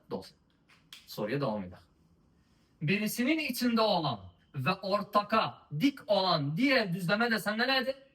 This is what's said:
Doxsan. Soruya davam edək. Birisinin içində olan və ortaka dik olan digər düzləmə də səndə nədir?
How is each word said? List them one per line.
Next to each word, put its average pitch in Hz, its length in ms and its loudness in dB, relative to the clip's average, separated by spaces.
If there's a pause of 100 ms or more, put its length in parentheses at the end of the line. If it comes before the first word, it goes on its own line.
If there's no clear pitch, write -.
(100)
Doxsan. - 300 -12 (720)
Soruya 113 280 -4
davam 107 280 -4
edək. - 160 -20 (960)
Birisinin 214 640 0
içində 240 420 0
olan 151 380 0 (420)
və 185 80 2 (160)
ortaka 214 540 2 (400)
dik - 240 0
olan 175 500 2
digər 247 380 2
düzləmə 208 340 0
də 220 160 2
səndə 226 240 0
nədir? 262 320 -2 (120)